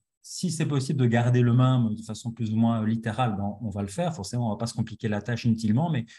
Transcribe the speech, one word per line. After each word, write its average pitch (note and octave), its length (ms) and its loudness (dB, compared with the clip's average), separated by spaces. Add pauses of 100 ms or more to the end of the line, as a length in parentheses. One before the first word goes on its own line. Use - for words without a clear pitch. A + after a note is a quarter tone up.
(220)
si - 300 -6
c'est D#3+ 160 -2
possible C3+ 320 -2
de B2+ 60 4
garder A#2+ 360 4
le A#2+ 120 4
même B2 420 4
de - 60 -8
façon A2 300 -10
plus A2 200 -4
ou G#2+ 60 0
moins A2+ 280 2
littérale, A2+ 520 0
ben, G2+ 240 -4
on A2 80 -6
va G2+ 120 -6
le G2+ 60 -4
faire. E3+ 260 -4
Forcément, A#2+ 340 -4
on - 40 0
va G#2 60 -4
pas A2+ 100 -4
se A2+ 60 -8
compliquer A2 340 -6
la G#2 140 -2
tâche A#2+ 240 -4
inutilement, A2+ 440 2
mais, A#2+ 160 -2 (120)